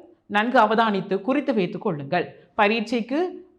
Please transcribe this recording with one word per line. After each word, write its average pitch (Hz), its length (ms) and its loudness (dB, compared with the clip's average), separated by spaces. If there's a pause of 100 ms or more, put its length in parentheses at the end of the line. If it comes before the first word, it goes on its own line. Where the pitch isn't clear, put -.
(260)
நன்கு 220 340 2
அவதானித்து 214 600 2
குறித்து 269 340 0
வைத்துக் 180 280 -2
கொள்ளுங்கள். 160 720 -4
பரீட்சைக்கு 233 920 0 (120)